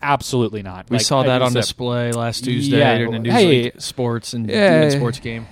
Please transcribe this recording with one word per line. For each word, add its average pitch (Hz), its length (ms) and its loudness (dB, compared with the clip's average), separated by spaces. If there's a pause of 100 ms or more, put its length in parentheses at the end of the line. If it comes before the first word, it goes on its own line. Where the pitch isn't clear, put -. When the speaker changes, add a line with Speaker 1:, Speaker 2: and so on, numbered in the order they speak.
Speaker 1:
absolutely 123 600 -2
not. 92 280 -12
Speaker 2:
We 120 80 0
Speaker 1:
Like, - 80 -2
Speaker 2:
saw 135 160 2
Speaker 1:
I - 60 2
Speaker 2:
that 127 100 2
Speaker 1:
just 127 80 2
Speaker 2:
on 123 60 0
Speaker 1:
said 120 80 0
Speaker 2:
display 120 520 -4
last 117 320 -4
Tuesday 139 360 0
Speaker 1:
Yeah, 127 180 4
Speaker 2:
during 117 140 -2
the 113 80 -4
news 117 120 -2
Speaker 1:
hey, 220 140 6
Speaker 2:
League 123 340 2
sports 120 540 -6
and 117 120 -4
Speaker 1:
yeah, 185 340 4
Speaker 2:
Demon 151 100 4
sports 139 300 0
game. 113 320 -10